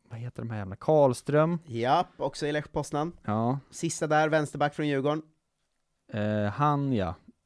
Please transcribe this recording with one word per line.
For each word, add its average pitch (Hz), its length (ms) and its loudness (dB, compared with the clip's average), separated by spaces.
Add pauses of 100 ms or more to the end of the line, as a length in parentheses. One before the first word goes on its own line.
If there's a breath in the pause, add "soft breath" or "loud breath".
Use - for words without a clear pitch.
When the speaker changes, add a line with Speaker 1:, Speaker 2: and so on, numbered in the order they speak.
(100)
Speaker 1:
vad 113 80 -10
heter 120 240 -10
de 113 80 -6
här 110 80 -6
jävla? 98 180 -8
Karlström. 151 920 2
Speaker 2:
Japp, 127 500 0
också 143 300 -4
i 147 60 -2
Lech 151 200 -4
Poznan. 151 400 -4 (120)
Speaker 1:
Ja. 113 340 0 (120)
Speaker 2:
Sista - 360 -4
där, 156 220 4
vänsterback 147 460 0
från 151 140 -2
Djurgården. 147 340 0 (880)
Speaker 1:
Eh, 107 320 0
han, 139 480 0
ja. 92 220 0 (320)